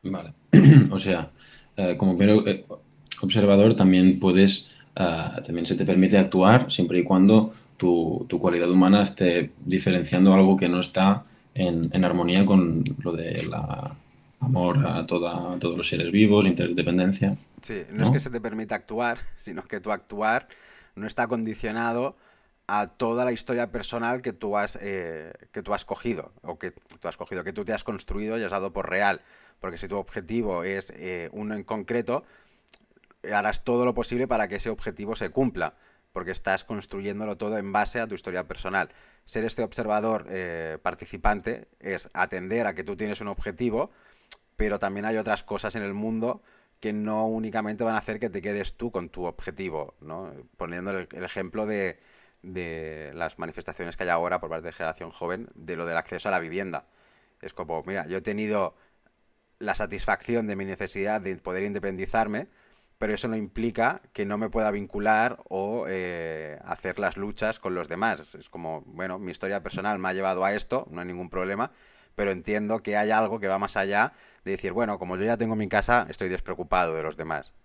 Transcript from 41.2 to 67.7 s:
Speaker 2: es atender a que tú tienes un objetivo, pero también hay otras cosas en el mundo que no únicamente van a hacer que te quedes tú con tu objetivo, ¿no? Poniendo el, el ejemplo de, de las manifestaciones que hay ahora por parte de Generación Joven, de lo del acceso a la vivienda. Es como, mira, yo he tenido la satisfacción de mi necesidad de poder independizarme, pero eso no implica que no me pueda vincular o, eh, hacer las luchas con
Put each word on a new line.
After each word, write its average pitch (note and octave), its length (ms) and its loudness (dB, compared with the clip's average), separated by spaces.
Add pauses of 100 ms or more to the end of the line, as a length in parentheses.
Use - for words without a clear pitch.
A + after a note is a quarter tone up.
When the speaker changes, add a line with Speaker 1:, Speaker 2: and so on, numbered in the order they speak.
Speaker 2:
es F#2 340 -10
atender F#2+ 540 -2
a F#2 80 -4
que F#2 80 -10
tú G2 120 -8
tienes G#2 260 -8
un G#2 80 -8
objetivo, A2+ 640 -4 (640)
pero G#2 240 -2
también G2+ 260 -4
hay A2 120 -2
otras G#2 260 -2
cosas G#2 320 -6
en G#2+ 80 -6
el G2 100 -6
mundo A2 480 -4 (380)
que G#2+ 140 -6
no G#2+ 340 -2
únicamente A2 560 -4
van A2+ 120 0
a G#2+ 40 0
hacer G#2+ 200 -8
que A#2 100 -4
te F#2 120 -8
quedes G2+ 340 -6
tú A#2+ 160 -8
con F2 180 -8
tu F2+ 160 -10
objetivo, E2 760 -10
¿no? D#2+ 320 -14 (240)
Poniendo F2+ 340 -8
el, F#2 220 -6
el F2 100 -10
ejemplo F#2+ 420 -6
de, G2+ 340 -4 (420)
de D#2+ 760 -10
las E2 240 -8
manifestaciones E2+ 560 -10
que F#2 80 -8
hay F2 60 -2
ahora F2 320 0
por D#2+ 80 -10
parte E2 180 -8
de E2 60 -12
Generación E2 380 -8
Joven, F2+ 440 -8
de E2 220 -12
lo E2+ 80 -8
del E2 120 -4
acceso F2+ 300 -8
a G2+ 40 -2
la F2+ 80 0
vivienda. E2+ 460 -8 (560)
Es - 120 -14
como, E2 340 -8
mira, F#2+ 200 -6
yo F#2 100 -8
he F2+ 40 -6
tenido G#2 540 -4 (840)
la G#2 160 -4
satisfacción G#2+ 720 -4
de G2+ 80 -6
mi G2 100 -6
necesidad G2 560 -6
de F#2 160 -6
poder F#2 260 -6
independizarme, G2+ 840 -4 (500)
pero G#2+ 160 -4
eso G#2 140 -6
no A2 80 -4
implica A2+ 640 -2 (120)
que G#2 120 -6
no G2+ 120 -6
me A2 120 -4
pueda G#2+ 220 -2
vincular G#2 680 0 (100)
o, G2 380 -4
eh, E2 800 -8
hacer F2+ 340 -8
las F#2+ 180 -4
luchas G#2 420 -6
con F#2 160 -8